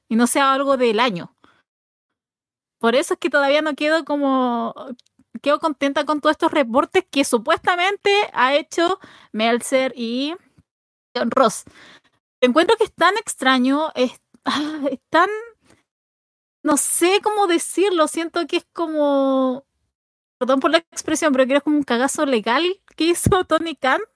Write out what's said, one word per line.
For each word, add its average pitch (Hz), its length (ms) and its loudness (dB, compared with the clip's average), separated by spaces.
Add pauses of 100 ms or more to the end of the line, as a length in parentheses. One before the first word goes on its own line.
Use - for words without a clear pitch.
y 226 60 -2
no 240 120 4
sea 277 260 2
algo 269 240 0
del 233 240 2
año. 196 340 -2 (1400)
Por 226 160 0
eso 294 200 0
es - 40 -4
que 311 120 -4
todavía 285 320 2
no 302 120 -4
quedo 302 300 0
como, 262 720 -2 (680)
quedo 294 160 2
contenta 285 460 -2
con 302 160 -2
todos 302 140 2
estos 330 180 0
reportes 294 580 0
que 277 140 2
supuestamente 349 880 0 (220)
ha 262 200 2
hecho 339 460 -2 (320)
Meltzer 240 640 0
y 247 380 -4 (800)
John 233 140 -2
Ross. - 340 2 (800)
Encuentro 320 340 4
que 427 80 0
es - 80 -2
tan 370 240 2
extraño, 269 800 0
es, 254 180 -2 (320)
ah, 294 460 -4
es 254 180 -8
tan, 359 220 2 (1300)
no 285 140 2
sé 370 460 2
cómo 415 240 0
decirlo, 339 600 0
siento 330 400 -6
que 339 120 -4
es - 160 -8
como, 277 880 0 (760)
perdón 262 220 0
por 311 100 2
la 320 80 2
expresión, - 540 -2
pero 262 140 4
creo 262 80 0
que 285 40 4
es 285 60 -2
como 302 140 0
un 285 60 -2
cagazo 269 420 -2
legal 247 360 0 (340)
que 311 80 -2
hizo 349 400 2
<laughs> - 40 -12
Tony 320 280 -2
Khan. 294 260 0 (140)